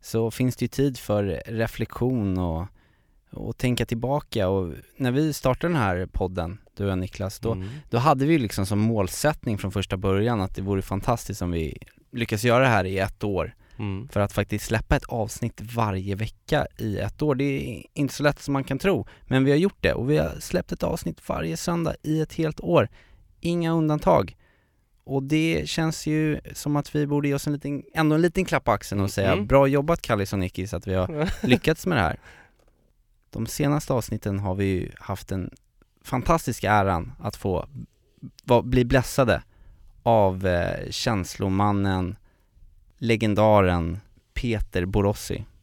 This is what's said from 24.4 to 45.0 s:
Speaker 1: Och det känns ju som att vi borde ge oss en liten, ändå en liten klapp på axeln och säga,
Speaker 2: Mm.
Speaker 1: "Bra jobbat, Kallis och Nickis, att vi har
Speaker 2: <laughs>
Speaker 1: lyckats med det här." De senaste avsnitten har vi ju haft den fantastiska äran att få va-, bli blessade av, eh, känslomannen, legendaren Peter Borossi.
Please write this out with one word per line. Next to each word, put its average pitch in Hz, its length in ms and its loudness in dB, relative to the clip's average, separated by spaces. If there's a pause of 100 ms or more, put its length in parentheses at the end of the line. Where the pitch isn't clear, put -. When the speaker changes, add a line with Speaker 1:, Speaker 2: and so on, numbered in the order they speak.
Speaker 1:
Och 135 180 -2
det 156 460 0
känns 160 380 -2
ju 156 320 0 (140)
som 147 220 -2
att 143 200 -4
vi 147 120 0
borde 143 200 0
ge 139 60 2
oss 143 140 -2
en 147 60 0
liten, 143 300 -6 (100)
ändå 156 220 4
en 160 60 2
liten 180 240 0
klapp 156 180 0
på - 80 2
axeln 101 300 0
och 98 100 0
säga, 98 220 2
Speaker 2:
Mm. 101 140 -2
Speaker 1:
"Bra 135 200 6
jobbat, 143 340 2
Kallis 104 320 0
och 104 60 0
Nickis, 92 340 -4
att - 140 -6
vi 104 60 0
har 147 420 0
Speaker 2:
<laughs> - 120 -4
Speaker 1:
lyckats - 380 4
med 175 120 0
det 110 40 4
här." - 180 0 (1080)
De 113 180 -6
senaste 147 460 0
avsnitten 104 460 -2
har 98 160 -2
vi 101 100 0
ju 95 340 0
haft - 280 -10
den 95 220 -4 (540)
fantastiska 127 680 0
äran 95 480 2
att - 160 -6
få 92 300 -4 (800)
va-, 120 180 6
bli 123 240 2
blessade 120 580 2 (600)
av, 95 440 4
eh, 87 420 0
känslomannen, 98 1300 0 (840)
legendaren 101 1000 4 (360)
Peter 104 520 -2
Borossi. 101 600 0 (180)